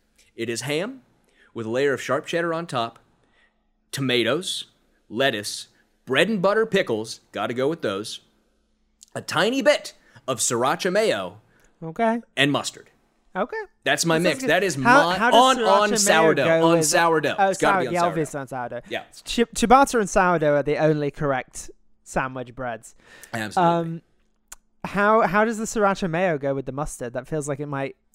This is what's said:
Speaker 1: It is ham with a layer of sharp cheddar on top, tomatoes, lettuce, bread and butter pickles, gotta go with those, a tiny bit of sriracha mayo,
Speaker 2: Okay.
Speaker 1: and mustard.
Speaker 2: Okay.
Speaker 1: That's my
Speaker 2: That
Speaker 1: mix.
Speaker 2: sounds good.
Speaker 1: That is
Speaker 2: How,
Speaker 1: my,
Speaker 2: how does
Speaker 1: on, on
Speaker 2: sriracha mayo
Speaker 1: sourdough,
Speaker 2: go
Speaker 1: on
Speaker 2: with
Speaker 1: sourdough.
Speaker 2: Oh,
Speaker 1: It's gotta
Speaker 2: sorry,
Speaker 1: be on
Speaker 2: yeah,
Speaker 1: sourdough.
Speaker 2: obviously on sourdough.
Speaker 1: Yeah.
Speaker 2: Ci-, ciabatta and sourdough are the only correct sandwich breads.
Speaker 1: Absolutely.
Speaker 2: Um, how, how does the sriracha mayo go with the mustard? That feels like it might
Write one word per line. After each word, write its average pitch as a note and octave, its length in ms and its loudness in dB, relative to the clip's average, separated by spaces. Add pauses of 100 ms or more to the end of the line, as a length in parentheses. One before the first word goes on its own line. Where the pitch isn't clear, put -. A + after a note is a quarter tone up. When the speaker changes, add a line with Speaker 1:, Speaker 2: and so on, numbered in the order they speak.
(360)
Speaker 1:
It A2+ 120 -6
is A#2 120 -6
ham E3+ 400 -6 (520)
with A2+ 140 -8
a A2 40 -6
layer C3+ 240 0
of A2+ 60 -4
sharp C#3+ 260 -4
cheddar E3+ 280 -4
on E3 140 -8
top, A#2 320 -6 (880)
tomatoes, B2+ 760 -2 (420)
lettuce, A2 580 -4 (380)
bread C#3+ 240 2
and A3 120 -2
butter G#3 260 2
pickles, B2+ 540 -4 (120)
gotta A2 220 -4
go C3 140 -2
with E3 140 -6
those, G#2+ 380 -6 (960)
a B2 40 -8
tiny A3 420 -2
bit - 320 0 (340)
of B2 100 -4
sriracha D3 540 0
mayo, A2 480 -2 (420)
Speaker 2:
Okay. A3+ 400 -2 (140)
Speaker 1:
and C#3+ 140 4
mustard. - 400 -6 (440)
Speaker 2:
Okay. A#3 220 -6 (280)
Speaker 1:
That's C#3+ 220 0
my E3 120 2
Speaker 2:
That - 40 0
Speaker 1:
mix. E3+ 140 2
Speaker 2:
sounds C3 80 -10
good. D3 60 0
Speaker 1:
That F#3 120 2
is F3+ 140 0
Speaker 2:
How, A3+ 340 4
Speaker 1:
my, F#3+ 80 0
Speaker 2:
how A#3 120 2
does B3+ 280 6
Speaker 1:
on, A#3 60 -4
on G3+ 240 4
Speaker 2:
sriracha - 20 -2
mayo A#3 80 0
Speaker 1:
sourdough, D#3+ 460 4
Speaker 2:
go E3 240 4
Speaker 1:
on E3+ 100 6
Speaker 2:
with D#3 80 0
Speaker 1:
sourdough. D#3+ 520 2
Speaker 2:
Oh, G3 120 4
Speaker 1:
It's F#3 100 -4
gotta D#3 140 4
Speaker 2:
sorry, F#3 100 0
Speaker 1:
be A#2+ 40 -4
on - 60 -6
Speaker 2:
yeah, F3 60 0
Speaker 1:
sourdough. F3 120 2
Speaker 2:
obviously D3+ 280 -4
on C3 80 -12
sourdough. B2 400 -10
Speaker 1:
Yeah. A2 140 -8 (220)
Speaker 2:
Ci-, - 200 0
ciabatta B3 560 4
and F#3+ 80 -2
sourdough E3+ 460 2
are C#3+ 80 2
the C#3+ 160 -2
only D3+ 320 2
correct - 600 -6 (340)
sandwich C3 500 -6
breads. A#2+ 400 -10 (400)
Speaker 1:
Absolutely. E3+ 400 0
Speaker 2:
Um, E3 280 -6 (800)
how, G#3 380 2
how G3+ 220 2
does A3 140 -2
the A3+ 60 -6
sriracha G3 440 0
mayo E3 300 0
go C#3 160 -2
with C3+ 120 -6
the C3 60 -8
mustard? C3 400 -8
That B2+ 140 -8
feels D3+ 220 -6
like C#3+ 120 -6
it D3 60 -8
might C#3 300 -6 (180)